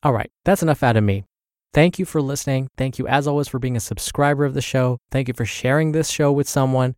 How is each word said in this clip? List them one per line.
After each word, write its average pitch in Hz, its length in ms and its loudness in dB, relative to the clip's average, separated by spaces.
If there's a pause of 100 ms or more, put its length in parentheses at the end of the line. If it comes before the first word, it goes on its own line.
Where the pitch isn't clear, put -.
All 147 100 2
right, 110 200 -2 (120)
that's 190 180 2
enough 160 200 2
out 120 140 4
of 107 80 4
me. 98 200 0 (480)
Thank 165 260 4
you 185 60 -2
for 156 180 -2
listening. 135 540 -2
Thank 131 240 -4
you, - 80 -4
as 139 180 2
always, 147 220 0
for 131 100 -6
being 123 180 -2
a 117 40 -2
subscriber 143 640 0
of 135 100 -2
the 139 60 -2
show. 127 380 0 (120)
Thank 135 160 -2
you 123 80 -4
for 120 100 -4
sharing 147 460 0
this 156 180 0
show 143 220 2
with 143 180 0
someone. 131 500 0